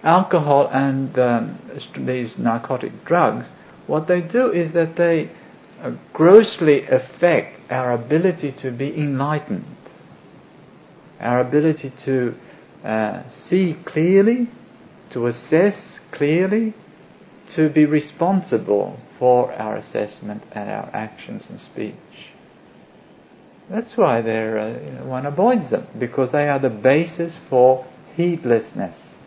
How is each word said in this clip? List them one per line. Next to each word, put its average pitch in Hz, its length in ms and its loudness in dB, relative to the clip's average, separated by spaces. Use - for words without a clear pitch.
alcohol 156 680 2
and, 135 480 -2
um, 120 400 0
st-, - 280 -12
these 127 320 -6
narcotic 120 680 -4
drugs, 123 420 0
what 156 220 -4
they 180 140 2
do 240 300 0
is 165 220 -2
that 165 220 0
they, 170 340 2
uh, 139 100 -8
grossly 165 760 6
affect - 840 0
our 127 220 -2
ability 151 580 -2
to 131 200 -8
be 135 280 -6
enlightened, 143 680 -4
our 123 200 0
ability 147 520 0
to, 127 320 -2
uh, 104 480 -4
see 180 440 -2
clearly, 196 640 2
to 120 160 -2
assess 160 720 0
clearly, 190 640 0
to 156 200 2
be 151 160 4
responsible 123 1120 0
for 123 360 4
our 107 240 -6
assessment 107 720 -10
and 104 180 -10
our 107 240 -8
actions 107 560 -12
and - 120 -18
speech. - 340 -12
That's 226 280 -6
why 139 240 4
they're, 110 360 -2
uh, 110 260 -6
you 147 80 -14
know, 127 140 -14
one 131 200 -8
avoids 175 440 0
them, - 180 -4
because 123 320 -2
they 147 160 0
are 139 120 0
the 135 100 0
basis 147 640 0
for 131 360 4
heedlessness. 120 1000 -2